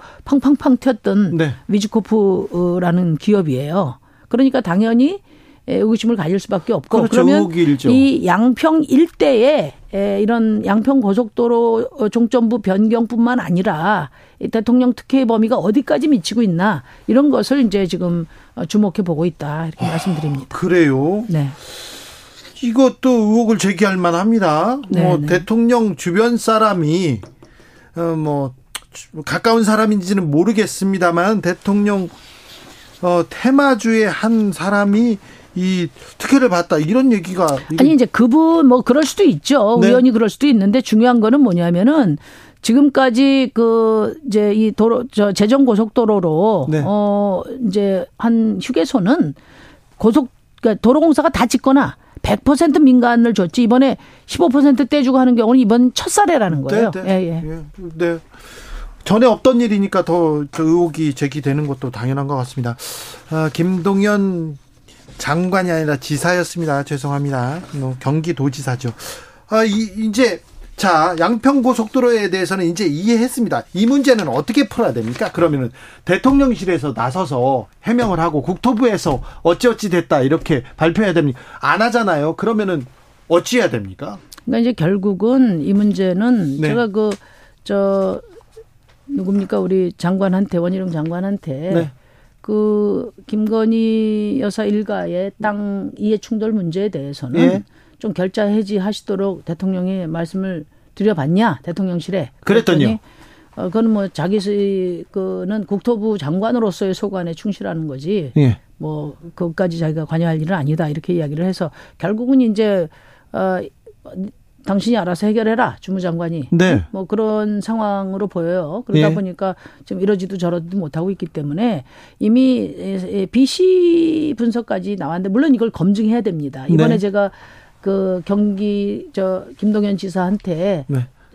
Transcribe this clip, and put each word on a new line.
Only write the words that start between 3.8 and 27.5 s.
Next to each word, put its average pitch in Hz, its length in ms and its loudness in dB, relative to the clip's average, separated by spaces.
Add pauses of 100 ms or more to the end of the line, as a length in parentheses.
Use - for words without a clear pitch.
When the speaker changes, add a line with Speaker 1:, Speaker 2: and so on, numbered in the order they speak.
Speaker 1:
그러니까 262 340 2
당연히, 233 580 0 (480)
예, - 80 -4
의구심을 220 400 0
가질 180 240 -2
수밖에 202 320 -4
없고, 180 240 -2
Speaker 2:
그렇죠. 233 140 2
Speaker 1:
그러면 190 260 4
Speaker 2:
의혹이 175 260 0
일죠. 143 280 2
Speaker 1:
이 262 340 4
양평 254 600 2
일대에, 262 880 2 (200)
에, 196 260 -2
이런 220 440 0
양평 226 360 2
고속도로, 233 880 0 (100)
어, 214 100 0
종점부 233 520 0
변경뿐만 233 800 0
아니라 180 680 -2 (300)
이 - 80 -6
대통령 240 440 2
특혜의 - 340 0
범위가 220 300 2
어디까지 247 520 0
미치고 226 340 0
있나, 180 400 0 (240)
이런 269 240 4
것을 254 340 2
이제 196 220 0
지금, 170 400 -4 (280)
어, - 100 -8
주목해 208 400 0
보고 165 220 -2
있다, 156 400 -6
이렇게 160 200 -6
Speaker 2:
아, 165 40 -4
Speaker 1:
말씀드립니다. 151 580 -4
Speaker 2:
그래요? 175 800 0
Speaker 1:
네. 151 200 0 (1120)
Speaker 2:
이것도 254 480 2
의혹을 220 480 2
제기할 190 380 0
만합니다. 185 840 0 (100)
Speaker 1:
네, 175 140 0
Speaker 2:
뭐, 180 160 2
Speaker 1:
네. 147 80 -4
Speaker 2:
대통령 220 680 2
주변 226 400 0
사람이, 180 840 0 (720)